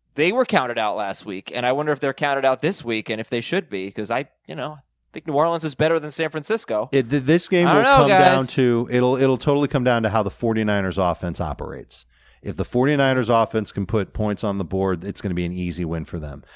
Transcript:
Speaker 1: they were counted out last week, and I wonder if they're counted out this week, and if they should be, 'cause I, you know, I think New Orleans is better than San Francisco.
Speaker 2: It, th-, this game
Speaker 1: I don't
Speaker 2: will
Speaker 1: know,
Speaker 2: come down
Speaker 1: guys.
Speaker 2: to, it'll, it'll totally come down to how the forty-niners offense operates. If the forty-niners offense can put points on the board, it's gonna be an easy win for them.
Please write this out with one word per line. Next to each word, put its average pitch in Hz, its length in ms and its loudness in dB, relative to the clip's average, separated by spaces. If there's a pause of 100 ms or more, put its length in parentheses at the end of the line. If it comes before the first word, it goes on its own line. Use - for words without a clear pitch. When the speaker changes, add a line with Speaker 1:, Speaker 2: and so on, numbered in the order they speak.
(140)
Speaker 1:
they 160 160 2
were 240 140 2
counted 123 340 0
out 104 180 0
last 98 300 -6
week, 98 260 -10
and 123 140 -2
I 127 60 4
wonder 151 180 0
if 139 100 -2
they're 139 140 -2
counted 139 300 -2
out 131 160 2
this 175 240 -4
week, 113 260 -4
and 110 100 -2
if 110 80 -10
they 120 120 -2
should 170 280 -4
be, 98 220 -8
'cause 104 200 -8
I, 131 180 -2 (180)
you 160 80 -14
know, 151 240 -10
I - 340 -20
think - 140 -16
New 156 80 -4
Orleans 160 300 2
is 143 100 -6
better 160 240 2
than 151 120 -6
San 156 200 -4
Francisco. 143 640 -4
Speaker 2:
It, 131 180 0
th-, 135 140 0
this 160 240 2
game 175 180 2
Speaker 1:
I 175 80 4
don't 214 80 6
Speaker 2:
will 262 80 4
Speaker 1:
know, 269 80 8
Speaker 2:
come 240 100 6
down 185 300 6
Speaker 1:
guys. 131 140 -2
Speaker 2:
to, 123 380 2
it'll, 123 260 2
it'll 131 220 2
totally 143 300 0
come 131 160 -2
down 120 200 2
to 104 60 0
how 107 120 2
the 98 80 -2
forty-niners 104 680 0
offense 87 420 -2
operates. 71 640 -10 (360)
If 92 160 -8
the 92 80 -4
forty-niners 131 640 2
offense 113 440 0
can 101 120 -4
put 101 280 -4
points 107 320 -4
on 98 140 -2
the 95 60 -4
board, 95 400 -2
it's 98 160 -10
gonna 92 140 -4
be 87 120 -2
an 87 60 -6
easy 87 320 -6
win 80 200 -4
for 85 140 -10
them. 71 260 -12 (120)